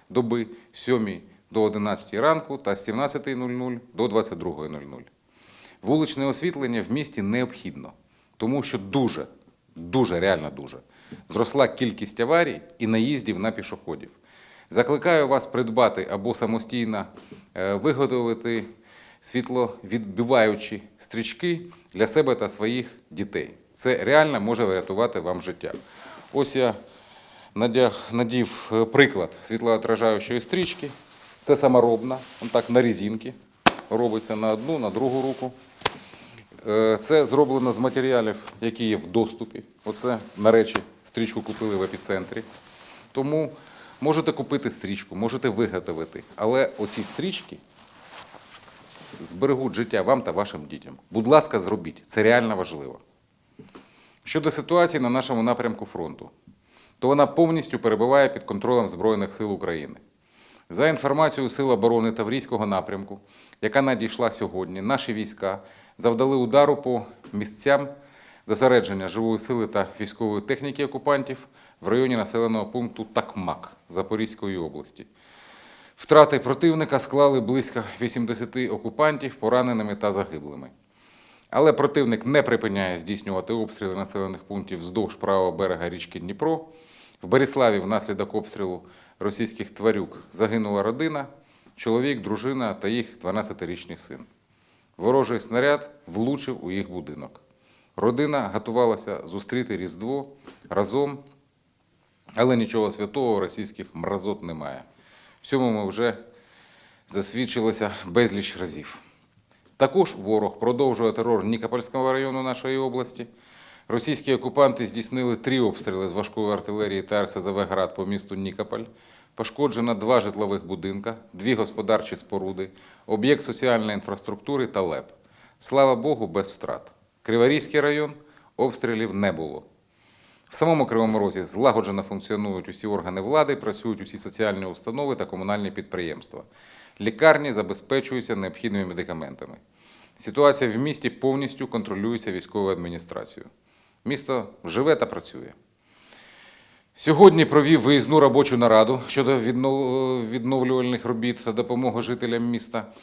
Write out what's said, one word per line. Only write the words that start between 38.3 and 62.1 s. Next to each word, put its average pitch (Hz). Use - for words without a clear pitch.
які 113
є 107
в -
доступі. 110
Оце, 113
на 107
речі, 113
стрічку 113
купили 107
в 95
епіцентрі. 98
Тому 147
можете 156
купити 131
стрічку, -
можете 113
виготовити. 92
Але 123
оці 104
стрічки -
зберегуть 127
життя 104
вам 120
та 90
вашим 82
дітям. 71
Будь 110
ласка, 135
зробіть. 98
Це 107
реально 113
важливо. 73
Щодо 156
ситуації 165
на 123
нашому 123
напрямку 117
фронту, 80
то 127
вона 143
повністю 160
перебуває 123
під -
контролем 110
Збройних 98
сил 104
України. 80
За 127
інформацією 143
Сил 135
оборони 113